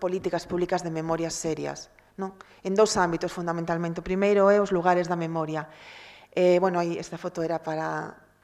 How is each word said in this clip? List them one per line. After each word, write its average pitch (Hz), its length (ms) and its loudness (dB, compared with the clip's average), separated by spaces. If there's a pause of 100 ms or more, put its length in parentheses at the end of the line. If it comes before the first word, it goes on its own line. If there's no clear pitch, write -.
políticas 180 480 -4
públicas 175 320 -2
de 170 80 -6
memoria 165 400 -2
serias, 147 640 -6 (240)
non? 190 160 -8 (320)
En 190 80 -2
dous 214 240 4
ámbitos, 175 360 0
fundamentalmente. 170 680 -4
O - 40 -12
primeiro 196 440 4
é 208 80 6
os 202 160 2
lugares 175 320 2
da 175 100 -4
memoria. 160 540 -4 (640)
Eh, 180 240 6
bueno, 175 240 2
aí 170 160 -2
esta - 240 -10
foto 175 240 -6
era 160 160 -4
para 156 560 -6 (260)